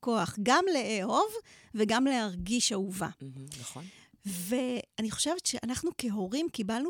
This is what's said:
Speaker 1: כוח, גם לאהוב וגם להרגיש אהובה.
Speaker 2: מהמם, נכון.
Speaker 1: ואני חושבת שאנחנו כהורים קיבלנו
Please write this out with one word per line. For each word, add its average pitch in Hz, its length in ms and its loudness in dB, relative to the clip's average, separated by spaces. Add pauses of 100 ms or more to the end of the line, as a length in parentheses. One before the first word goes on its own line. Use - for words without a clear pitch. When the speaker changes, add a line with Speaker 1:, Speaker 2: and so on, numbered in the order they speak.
Speaker 1:
כוח, 214 420 2
גם 269 200 6 (100)
לאהוב 233 600 2 (420)
וגם 220 300 4
להרגיש 220 680 0
אהובה. 190 360 -2 (140)
Speaker 2:
מהמם, 135 240 -12 (140)
נכון. 127 240 -12 (420)
Speaker 1:
ואני 220 840 -4
חושבת 339 340 0
שאנחנו 254 520 -2
כהורים 220 520 0
קיבלנו 233 400 -2